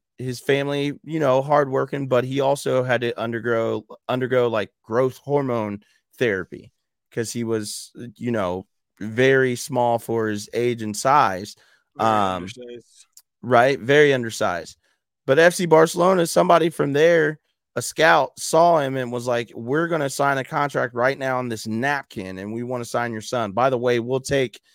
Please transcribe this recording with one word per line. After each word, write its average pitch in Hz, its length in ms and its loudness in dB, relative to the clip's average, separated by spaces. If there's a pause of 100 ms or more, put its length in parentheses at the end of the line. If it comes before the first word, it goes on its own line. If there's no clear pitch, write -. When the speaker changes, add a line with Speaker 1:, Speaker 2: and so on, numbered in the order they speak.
(180)
Speaker 1:
his 127 220 -8
family, 143 640 -2
you 156 160 -6
know, 135 200 2
hardworking, 139 680 -2
but 123 160 2
he 131 160 -4
also 135 420 0
had 123 200 0
to 120 160 -4
undergo, 113 680 -2 (220)
undergo, 127 400 0
like, 107 240 -4 (100)
growth 127 360 -2
hormone 120 600 -4 (380)
therapy 98 540 -4 (380)
'cause 117 220 -6
he 117 120 -6
was, 110 480 -6 (240)
you 120 160 -4
know, 95 340 -2 (320)
very 127 580 2
small 120 420 -2
for 113 300 -4
his 104 240 -6
age 120 300 -2
and 107 140 -6
size. 110 600 0 (400)
Speaker 2:
Very 110 120 0
Speaker 1:
Um, 95 360 0
Speaker 2:
undersized. 120 640 -18 (360)
Speaker 1:
right, 123 360 4
very 143 340 6
undersized. 107 680 -2 (480)
But 135 120 6
F 170 160 6
C 185 120 -2
Barcelona, 170 600 4
somebody 170 440 4
from 147 240 -2
there, 156 440 4 (380)
a 127 60 -6
scout, 156 560 2
saw 165 420 4
him 135 160 -4
and 123 160 -4
was 120 140 -6
like, 120 280 -2
"We're 135 340 -2
gonna 151 220 -2
sign 139 280 0
a 131 60 -6
contract 139 500 -4
right 127 240 0
now 131 200 -4
on 123 120 -6
this 113 160 -8
napkin, 113 720 -6
and 101 140 -10
we 117 100 -8
wanna 120 240 -8
sign 120 260 -4
your 110 80 -8
son. 110 320 -4
By 123 180 2
the 127 80 -2
way, 120 220 0
we'll 127 200 -4
take, 135 400 -2 (140)